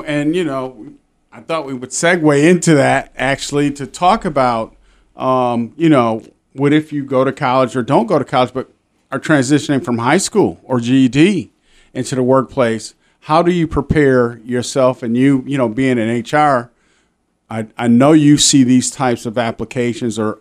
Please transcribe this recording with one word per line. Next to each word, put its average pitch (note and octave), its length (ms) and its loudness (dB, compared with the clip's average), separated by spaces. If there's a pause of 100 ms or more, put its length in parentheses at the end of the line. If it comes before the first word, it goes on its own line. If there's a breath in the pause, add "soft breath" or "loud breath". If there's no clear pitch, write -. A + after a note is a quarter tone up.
and, D3 300 -2
you F3+ 80 -2
know, C3 500 -8 (380)
I A#2+ 100 -20
thought D#3+ 240 -6
we C3+ 80 -10
would B2+ 160 -10
segue D#3 580 2
into F3+ 280 4
that, C3 420 0
actually, C#3 540 -2
to C3+ 160 -12
talk G3 360 0
about, B2 520 -2 (400)
um, B2 640 -2
you E3 120 2
know, A#2 320 2 (320)
what C#3+ 200 0
if D#3 200 -2
you C#3+ 100 -6
go C3 200 0
to C3+ 80 0
college B2+ 440 -2
or B2+ 60 -2
don't C#3+ 240 0
go D#3 140 0
to A#2+ 60 -4
college, B2+ 280 -2
but B2+ 160 -8 (420)
are C3+ 80 -6
transitioning C#3+ 640 0
from A#2+ 140 -4
high C3 220 0
school C3 440 -2
or B2+ 160 -2
G C3 260 2
E - 20 2
D D3 440 0 (420 soft breath)
into B2+ 220 -6
the B2+ 80 0
workplace? B2 720 0 (280)
How D#3+ 200 2
do F3 100 2
you E3+ 160 0
prepare C3 800 0
yourself? B2+ 580 -2
And A#2 140 -2
you, C3+ 280 2
you C#3 120 -4
know, B2 100 0
being B2+ 300 0
in A2 120 0
H A#2+ 240 -4
R, C#3+ 380 2 (800)
I, A2 180 -8 (100)
I A#2+ 100 -2
know B2 260 4
you D3 240 6
see C3+ 260 4
these B2 280 2
types B2 340 -4
of A2+ 120 -6
applications A#2 800 -4
or G#2+ 240 -4